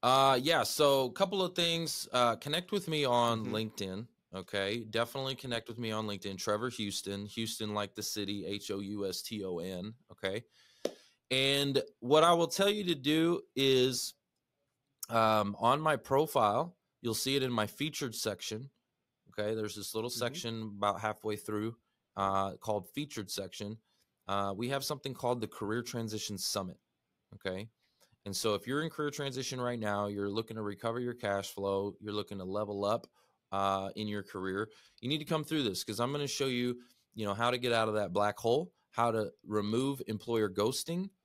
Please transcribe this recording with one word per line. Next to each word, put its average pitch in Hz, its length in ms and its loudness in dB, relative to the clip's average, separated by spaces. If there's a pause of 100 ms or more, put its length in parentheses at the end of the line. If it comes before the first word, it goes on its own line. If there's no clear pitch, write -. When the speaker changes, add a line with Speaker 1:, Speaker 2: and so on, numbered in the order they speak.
Speaker 1:
Uh, 135 380 8
yeah, 147 220 4
so 139 440 6
a 123 60 -4
couple 196 300 0
of 180 120 -2
things. 165 580 0
Uh, 120 240 4
connect 156 340 -4
with 196 180 -2
me 151 160 0
on 120 400 4
Speaker 2:
Mm-hmm. 120 100 -4
Speaker 1:
LinkedIn, 107 520 -4 (280)
okay? 101 500 -2
Definitely 117 500 -2
connect 120 340 -6
with 113 100 -10
me 117 120 -2
on 107 160 -2
LinkedIn. 98 320 -6
Trevor 110 320 0
Houston, 101 560 -4
Houston 107 480 -6
like 104 200 -4
the 107 80 -8
city, 101 440 -4
H 101 240 -6
O 101 80 -4
U 101 280 -6
S 92 160 -4
T 104 220 -6
O 90 140 -4
N, 92 360 -8 (180)
okay? 101 320 -6 (840)
And 135 520 2 (160)
what 143 240 8
I 170 100 10
will 170 140 6
tell 196 240 2
you 208 140 0
to 175 100 2
do 160 480 2 (140)
is, 131 580 4 (960)
um, 110 480 4
on 123 220 4
my 156 160 2
profile, 135 800 2 (260)
you'll 113 120 0
see 135 220 0
it 135 60 2
in 131 100 0
my 110 140 2
featured 139 480 -4
section, 110 560 -6 (600)
okay? 104 240 -2
There's 107 200 -4
this 101 200 -10
little 113 160 -2
Speaker 2:
Mm-hmm. 120 80 -6
Speaker 1:
section 117 440 -4 (140)
about 101 240 0
halfway 107 340 -2
through, 107 420 -4 (400)
uh, 98 400 2
called 104 340 -2
featured 117 420 -8
section. 101 460 -8 (500)
Uh, 98 280 -2
we 120 120 -4
have 135 160 -2
something 139 280 -6
called 123 280 0
the 110 80 -4
Career 110 340 -4
Transition 107 560 -6
Summit, 95 400 -4 (560)
okay? 98 340 -6 (580)
And 98 100 -6
so 107 180 2
if 101 120 -4
you're 139 160 -2
in 160 80 -4
career 147 200 -4
transition 135 480 -6
right 123 200 -2
now, 104 300 0
you're 101 200 -2
looking 110 280 -4
to 110 60 -6
recover 113 380 -4
your 120 140 -4
cash 101 360 -2
flow, 98 480 -2
you're 104 140 -8
looking 104 260 -6
to 92 60 -8
level 101 400 -4
up, 107 220 0 (460)
uh, 98 440 2
in 107 100 -4
your 104 160 -4
career, 95 460 -4 (320)
you 117 80 -6
need 151 100 0
to 151 60 -6
come 156 200 -2
through 156 180 -2
this, 98 200 -2
'cause 104 160 -6
I'm 123 140 0
gonna 147 140 -2
show 135 200 -2
you, 123 360 -2 (320)
you 110 100 -6
know, 101 80 0
how 117 180 2
to 123 60 2
get 120 160 0
out 113 160 4
of 107 60 0
that 104 180 0
black 104 260 2
hole, 139 360 2 (160)
how 117 220 2
to 107 200 0 (140)
remove 113 600 0
employer 110 420 0
ghosting 131 580 0 (160)